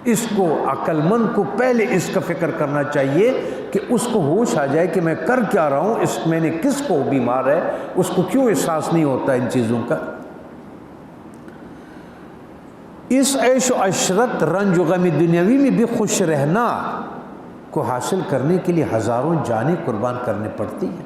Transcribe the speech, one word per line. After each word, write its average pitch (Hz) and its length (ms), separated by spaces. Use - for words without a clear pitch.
اس 233 220
کو، 151 320
عقل 151 360
مند 220 300
کو 196 100
پہلے 247 320
اس 185 240
کا 190 60
فکر 165 300
کرنا 147 320
چاہیے 147 580
کہ 196 180
اس 233 240
کو 220 80
ہوش 170 380
آ 143 80
جائے 147 200
کہ 185 140
میں 165 140
کر 254 140
کیا 165 200
رہا 139 80
ہوں، 196 160
اس، - 320
میں 165 140
نے 160 100
کس 269 260
کو 143 220
بیمار 127 340
ہے، 147 160
اس 175 200
کو 185 80
کیوں 262 260
احساس 165 440
نہیں 165 120
ہوتا 135 280
ان 123 200
چیزوں 120 260
کا۔ 156 100
اس 269 340
عیش 254 280
و 247 40
عشرت، 196 600
رنج 180 340
و 180 60
غم 180 180
دنیاوی 170 560
میں 277 120
بھی 196 140
خوش 208 240
رہنا 156 600
کو 156 120
حاصل 127 460
کرنے 139 360
کے 185 80
لیے 156 120
ہزاروں 120 400
جانیں 117 400
قربان 123 300
کرنی 104 320
پڑتی - 300
ہیں۔ - 200